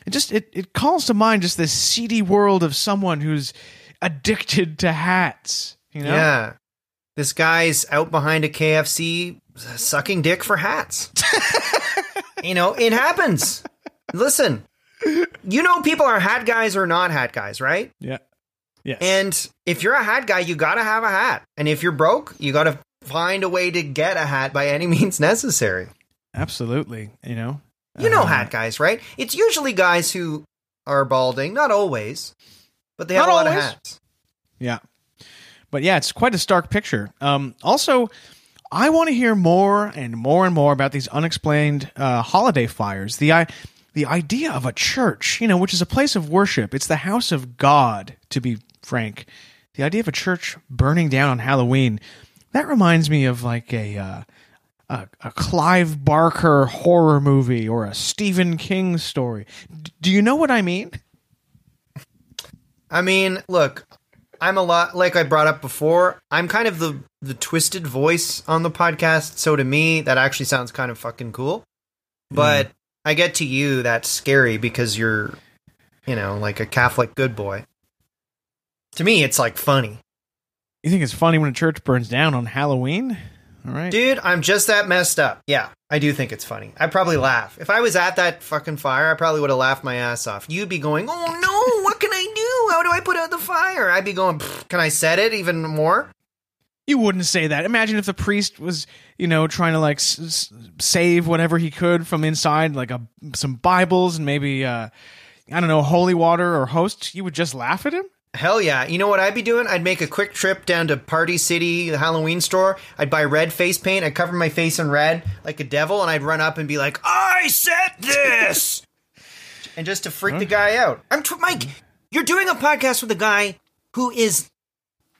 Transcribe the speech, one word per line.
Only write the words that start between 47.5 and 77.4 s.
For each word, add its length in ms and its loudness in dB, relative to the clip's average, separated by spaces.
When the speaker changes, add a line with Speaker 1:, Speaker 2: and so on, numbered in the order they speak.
Speaker 1:
God, 640 2
to 100 -2
be 160 -2
frank. 460 -6
The 80 -4
idea 180 0
of 80 -4
a 20 -4
church 460 -4
burning 380 2
down 220 2
on 100 0
Halloween, 640 2
that 160 0
reminds 420 4
me 160 2
of, 180 -2
like, 280 -4
a, 260 -4
uh, 240 -10
a, 180 -8
a 100 -10
Clive 720 2
Barker 640 6
horror 560 4
movie 480 2
or 160 -2
a 80 -8
Stephen 640 -2
King 400 -2
story. 480 -4
D-, 80 -18
do 100 0
you 120 4
know 120 4
what 160 2
I 120 2
mean? 280 -4
Speaker 2:
I 120 0
mean, 460 2
look, 380 0
I'm 180 0
a 60 2
lot, 320 2
like 200 2
I 80 4
brought 240 2
up 140 0
before, 580 2
I'm 180 0
kind 200 0
of 120 -2
the, 200 -4
the 120 -8
twisted 540 -4
voice 600 0
on 160 0
the 80 -2
podcast, 640 0
so 180 2
to 80 0
me, 380 2
that 160 0
actually 280 0
sounds 260 -2
kind 200 -6
of 60 -12
fucking 340 -12
cool. 320 -6
But 360 2
Speaker 1:
Mm. 40 -20
Speaker 2:
I 80 2
get 220 2
to 100 -2
you, 380 0
that's 260 -2
scary 480 2
because 400 -2
you're, 380 -2
you 80 -4
know, 240 -6
like, 200 -6
a 60 -4
Catholic 500 0
good 200 -2
boy. 300 -8